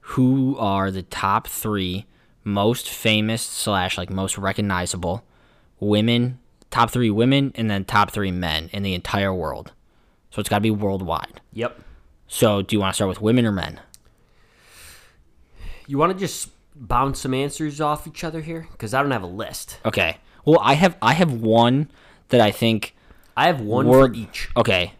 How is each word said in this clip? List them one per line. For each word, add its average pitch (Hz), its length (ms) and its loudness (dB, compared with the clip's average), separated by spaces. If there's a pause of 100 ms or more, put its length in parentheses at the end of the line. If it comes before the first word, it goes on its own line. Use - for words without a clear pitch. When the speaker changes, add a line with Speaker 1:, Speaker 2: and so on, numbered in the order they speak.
(120)
Speaker 1:
Who 131 460 2
are 98 320 0
the 95 120 -8
top 98 440 -2
three 98 600 -4 (360)
most 104 460 0
famous 110 540 0
slash, 95 560 -2
like, 92 120 -8
most 95 280 -4
recognizable 95 840 -4 (560)
women, 117 600 0 (320)
top 117 200 2
three 120 200 0
women, 131 440 2
and 113 160 -2
then 98 140 -2
top 104 260 2
three 101 220 -4
men 85 400 -4
in 101 100 -6
the 98 120 -2
entire 98 380 -2
world? 80 400 -8 (580)
So - 100 -8
it's 98 80 -6
gotta 104 140 0
be 110 80 2
worldwide. 98 720 -4 (120)
Speaker 2:
Yep. 113 260 -8 (480)
Speaker 1:
So 104 360 2
do 107 140 -2
you 104 40 2
wanna 95 140 0
start 101 160 0
with 92 120 -8
women 117 240 2
or 107 60 0
men? - 280 -6 (2000)
Speaker 2:
You 139 120 -6
wanna 170 160 2
just - 360 -6 (240)
bounce 127 460 -2
some 131 140 -2
answers 143 460 -4
off 151 260 -2
each 160 180 -14
other 160 160 -8
here? 160 260 -12 (120)
'Cause 113 160 -8
I 135 80 2
don't 143 80 2
have 117 120 -2
a 90 40 -10
list. 90 580 -12
Speaker 1:
Okay. 92 320 0 (300)
Well, 160 160 8
I 127 120 4
have, 170 280 4
I 117 120 4
have 165 180 2
one 117 580 4 (400)
that 123 100 6
I 107 100 6
think 113 440 0 (420)
Speaker 2:
I 139 100 2
have 165 140 2
one 117 260 0
Speaker 1:
wor- 131 220 10
Speaker 2:
for 113 60 -4
each. - 420 -10
Speaker 1:
Okay. 95 440 2